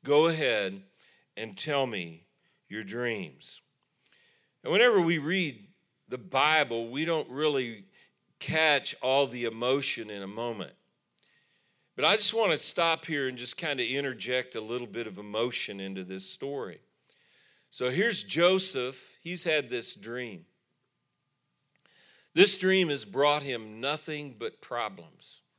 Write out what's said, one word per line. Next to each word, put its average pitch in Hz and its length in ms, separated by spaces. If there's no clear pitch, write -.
"Go 147 240
ahead 110 560
and 104 220
tell 139 280
me 85 400
your 104 160
dreams." 107 800
And 147 100
whenever 220 280
we 165 180
read 143 480
the 123 120
Bible, 127 720
we 139 160
don't 160 240
really 131 580
catch 156 640
all 135 240
the 120 180
emotion 117 680
in 101 120
a 98 60
moment. 110 460
But 131 80
I 185 120
just 214 180
want 214 180
to 147 60
stop 165 480
here 143 200
and 127 100
just 123 200
kind 143 240
of 120 60
interject 127 680
a 113 60
little 120 260
bit 110 200
of 98 120
emotion 104 640
into 95 240
this 95 240
story. 135 520
So 127 200
here's 196 320
Joseph. 175 1000
He's 170 240
had 151 240
this 120 260
dream. 110 520
This 190 220
dream 190 320
has 135 160
brought 143 380
him 113 380
nothing 147 580
but 110 220
problems. 101 800